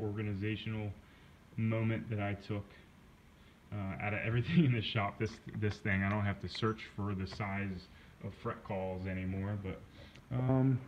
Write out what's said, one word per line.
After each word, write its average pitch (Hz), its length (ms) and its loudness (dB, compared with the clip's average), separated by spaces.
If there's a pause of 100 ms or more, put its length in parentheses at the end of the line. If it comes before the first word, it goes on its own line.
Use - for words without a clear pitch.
organizational 107 880 -2 (680)
moment 113 540 2
that 104 100 -2
I 101 140 0 (120)
took, 104 180 -2 (1080)
uh, 98 320 -4
out 104 100 0
of 101 100 0
everything 123 400 6
<laughs> - 20 8
in 123 60 6
the 113 100 2
shop. 101 360 0
This, 110 140 0 (260)
this 107 200 0
thing, 95 240 2
I 98 80 2
don't 104 140 2
have 101 180 0
to 92 60 -6
search 110 340 0 (120)
for 104 200 -2
the 95 120 -2
size 98 640 -4 (360)
of 104 80 -6 (100)
fret 113 220 -4
calls 95 420 -2
anymore, 95 560 -2
but, 92 180 -4 (500)
um, 127 580 4